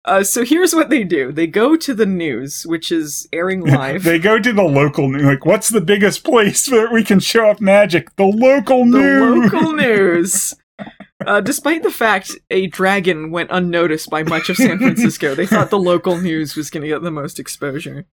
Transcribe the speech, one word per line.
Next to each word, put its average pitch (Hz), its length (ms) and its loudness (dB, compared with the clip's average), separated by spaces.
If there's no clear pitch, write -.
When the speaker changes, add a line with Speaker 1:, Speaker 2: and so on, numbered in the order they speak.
Speaker 1:
Uh, 196 200 2
so 233 200 -2
here's 320 300 2
what 320 160 0
they 247 140 0
do. 147 280 -2
They 156 140 -2
go 220 300 2
to 320 180 -6
the 214 140 0
news, 151 580 -6
which 165 260 -6
is 156 400 -6
airing 185 300 -4
Speaker 2:
<laughs> - 0 -
Speaker 1:
live. 139 420 0
Speaker 2:
They 170 140 2
go 208 220 2
to 233 120 0
the 202 120 2
local 143 440 2
news, 135 140 -2
like, 139 240 2
"What's 202 240 2
the 226 100 0
biggest 196 440 0
place 240 440 2
<laughs> 277 40 -2
where 233 200 2
we 226 120 2
can 196 160 4
show 220 280 2
off 208 140 0
magic?" 196 540 2
The 196 100 2
local 254 540 4
Speaker 1:
The 247 60 4
Speaker 2:
news! 262 560 4
Speaker 1:
local 320 200 0
news. 190 840 0
Uh, 202 180 0
despite 285 420 -2
the 381 80 0
fact 214 440 -2
a 190 160 0
dragon 185 640 -2
went 170 220 -6
unnoticed 170 580 -2
by 156 140 -4
much 160 260 -4
of 180 80 -4
San 196 220 2
Francisco, 196 560 0
they 170 100 -2
thought 202 240 0
the 208 80 0
local 175 400 0
news 160 380 -4
was 151 160 -8
gonna 151 160 -10
get 151 160 -4
the 170 80 -6
most 151 280 -10
exposure. 139 680 -10